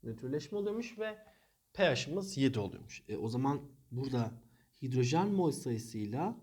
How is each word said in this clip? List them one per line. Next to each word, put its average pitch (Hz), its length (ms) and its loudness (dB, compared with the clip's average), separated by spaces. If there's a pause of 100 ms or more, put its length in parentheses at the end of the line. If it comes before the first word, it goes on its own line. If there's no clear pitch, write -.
Nötrleşme 127 560 -4
oluyormuş 214 400 -2
ve 214 200 -6 (540)
P 170 220 6
H'ımız 185 420 -2
yedi 135 220 4
oluyormuş. - 500 -6
E, 107 80 -4
o 110 120 -2
zaman 131 340 0 (280)
burada 123 520 -2 (400)
hidrojen 127 460 4
mol 180 220 4
sayısıyla 117 920 -4